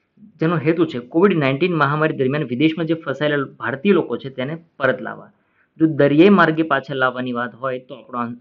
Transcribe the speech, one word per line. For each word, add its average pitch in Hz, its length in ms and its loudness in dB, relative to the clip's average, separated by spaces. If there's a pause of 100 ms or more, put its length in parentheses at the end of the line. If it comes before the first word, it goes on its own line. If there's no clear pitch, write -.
(400)
જેનો 165 180 0
હેતુ 160 280 0
છે 123 140 -6
કોવિડ 170 380 2
નાઇન્ટીન 143 360 0
મહામારી 151 420 0
દરમિયાન 135 280 -2
વિદેશમાં 156 420 0
જે 160 80 -2
ફસાયેલા 147 500 -2
ભારતીય 131 500 -2
લોકો 143 240 0
છે 135 120 -10
તેને 131 280 -8 (200)
પરત 127 240 0
લાવવા. 104 300 -14 (480)
જો 160 60 4
દરિયાઈ 147 440 4
માર્ગે 165 340 4
પાછા 143 300 -4
લાવવાની 127 400 -2
વાત 120 220 -6
હોય 127 240 -8
તો 131 160 -20
આપણો 123 240 -12
આન-, 120 220 -6